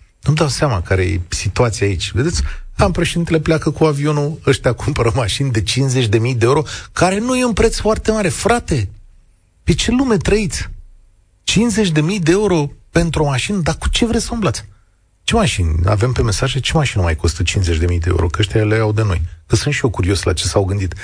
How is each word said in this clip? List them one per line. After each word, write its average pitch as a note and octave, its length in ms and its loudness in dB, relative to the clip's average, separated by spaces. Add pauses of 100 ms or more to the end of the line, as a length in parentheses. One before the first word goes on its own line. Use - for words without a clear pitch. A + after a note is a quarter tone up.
(220)
Nu-mi D3+ 160 2
dau D#3 100 2
seama B2 340 0
care F#2+ 200 0
e F2+ 260 0
situația G#2 600 0
aici. F#2 240 -4
Vedeți? D3+ 320 0 (320)
Am, G3+ 160 2
președintele E3+ 480 0
pleacă D#3 320 0
cu D#3+ 140 2
avionul, D3 600 0
ăștia C3 280 2
cumpără A#2+ 420 0
mașini C3 360 -2
de A2 100 0
cincizeci B2+ 460 0
de A2 120 4
mii B2 160 0
de A2+ 100 2
euro, D3 180 4 (280)
care F#3 280 2
nu B3+ 180 0
e B3+ 80 2
un A#3+ 80 0
preț A3 240 2
foarte G#3+ 340 0
mare. G#3+ 180 0
Frate, F3+ 600 -2 (720)
pe - 100 2
ce - 180 -2
lume B3 260 2
trăiți? G3 520 -2 (760)
Cincizeci G#3 480 2
de D3+ 100 2
mii F#3 180 0
de D#3+ 120 2
euro F#3 400 2 (200)
pentru E3 320 0
o D3 40 0
mașină? C#3 300 -2
Dar D#3+ 200 -2
cu - 120 -2
ce - 160 2
vreți A3+ 200 0
să - 80 -10
umblați? A3 320 -2 (640)
Ce - 80 0
mașini? G2 400 2 (100)
Avem G#2 260 2
pe A#2+ 100 0
mesaje, B2 380 0
ce - 140 -4
mașină C3 300 0
mai E2+ 120 0
costă E2 280 -2
cincizeci E2+ 340 0
de D#2+ 80 0
mii F2 140 0
de E2 100 -2
euro? E2+ 180 2
Că E2 120 -4
ăștia G#2+ 240 2
le G#2+ 120 2
iau A2 160 2
de G#2+ 120 0
noi. F#2 180 0 (240)
Că - 100 0
sunt D3 180 0
și - 100 -2
eu B2 60 2
curios F#2+ 340 0
la - 100 0
ce - 120 -4
s-au G2+ 200 0
gândit. F#2 380 -2